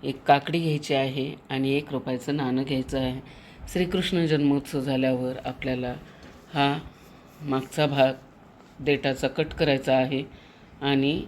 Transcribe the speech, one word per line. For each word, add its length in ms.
एक 160
काकडी 360
घ्यायची 340
आहे 420
आणि 220
एक 200
रुपयाचं 440
नाणं 280
घ्यायचं 360
आहे. 220
श्रीकृष्ण 520
जन्मोत्सव 540
झाल्यावर 540
आपल्याला 480
हा 260
मागचा 440
भाग 280
देठाचा 480
कट 200
करायचा 500
आहे 260
आणि 460